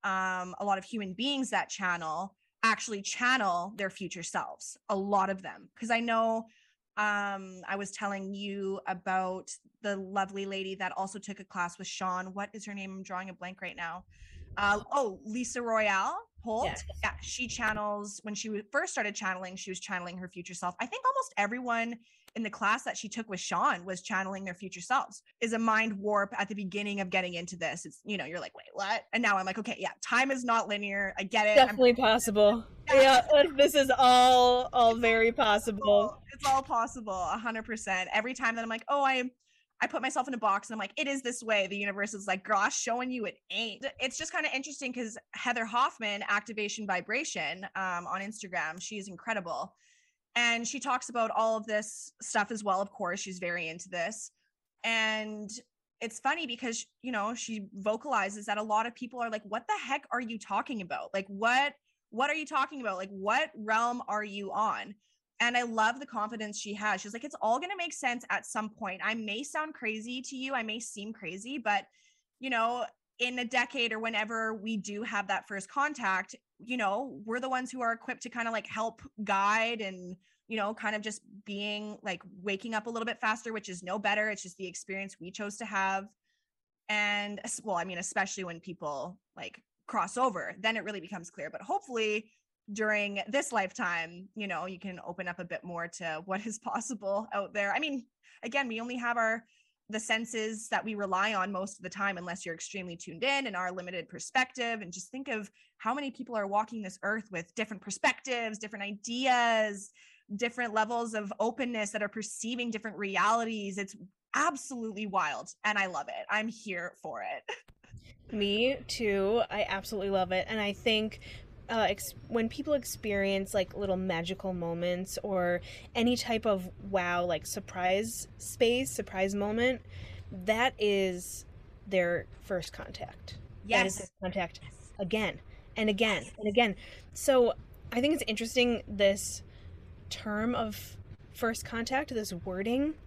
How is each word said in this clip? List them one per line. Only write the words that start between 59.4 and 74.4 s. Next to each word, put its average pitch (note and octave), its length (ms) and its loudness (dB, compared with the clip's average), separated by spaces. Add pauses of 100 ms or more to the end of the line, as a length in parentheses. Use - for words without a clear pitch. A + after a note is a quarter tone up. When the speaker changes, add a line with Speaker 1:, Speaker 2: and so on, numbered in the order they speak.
Speaker 1:
"What G#3+ 240 -6
the G#4+ 100 0
heck C#4 340 -4
are A#3+ 80 0
you A3+ 180 -6
talking G#3+ 440 -2
about? - 320 -6
Like, F#3+ 140 -2
what, A#3+ 460 2 (360)
what B3+ 200 2
are D4 60 2
you D#4 100 -6
talking C4+ 340 0
about? G3+ 180 -2
Like, F#3+ 120 -6
what G#3+ 460 2
realm A#3 520 2
are G#3 160 0
you G3+ 280 -6
on?" G3+ 440 0 (440)
And A#3+ 160 2
I B3 60 4
love A3+ 380 2
the C#4 60 -10
confidence G#3+ 540 -6
she G#3 140 -6
has. G#3 260 0
She's G#3 140 -10
like, A#3 100 -8
"It's C#4+ 180 -8
all A#3 180 4
gonna F#4 160 -4
make E4+ 180 -4
sense B3 360 -2
at G3+ 160 -2
some G#3+ 240 -4
point. F#3+ 340 -8
I G#3+ 100 0
may A3 300 -4
sound D#4 300 -4
crazy A3+ 480 -6
to C4 140 -10
you. C4+ 180 -4
I B3 100 0
may A3 160 -6
seem G#3+ 320 -10
crazy, G#3 460 -8
but, G#3 280 0 (540)
you C4 100 -6
know, A#3+ 360 2 (340)
in B3 200 -2
a B3 40 0
decade A#3+ 480 0
or A3 80 -4
whenever A3 540 -2